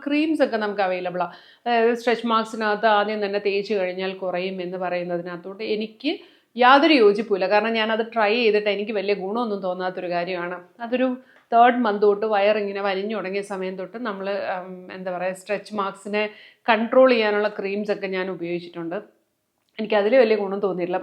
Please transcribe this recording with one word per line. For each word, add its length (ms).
ക്രീംസ് 400
ഒക്കെ 180
നമുക്ക് 220
അവൈലബിൾ 400
ആണ്. 80
അതായത് 380
സ്ട്രെച്ച് 300
മാർക്സിനകത്ത് 560
ആദ്യം 280
തന്നെ 220
തേച്ച് 320
കഴിഞ്ഞാൽ 320
കുറയും 440
എന്ന് 200
പറയുന്നതിനകത്തോട്ട് 800
എനിക്ക് 360
യാതൊരു 400
യോജിപ്പുമില്ല. 500
കാരണം 260
ഞാനത് 260
ട്രൈ 160
ചെയ്തിട്ട് 320
എനിക്ക് 240
വലിയ 240
ഗുണമൊന്നും 440
തോന്നാത്തൊരു 480
കാര്യമാണ്. 420
അതൊരു 220
തേർഡ് 320
മന്ത് 220
തൊട്ട് 260
വയറിങ്ങനെ 560
വലിഞ്ഞു 280
തുടങ്ങിയ 340
സമയം 280
തൊട്ട് 180
നമ്മൾ, 200
ഉം, 180
എന്താ 180
പറയുക, 280
സ്ട്രെച്ച് 360
മാർക്സിനെ 440
കൺട്രോൾ 440
ചെയ്യാനുള്ള 360
ക്രീംസ് 360
ഒക്കെ 220
ഞാൻ 180
ഉപയോഗിച്ചിട്ടുണ്ട്. 640
എനിക്കതിൽ 420
വലിയ 220
ഗുണം 220
തോന്നിയിട്ടില്ല. 380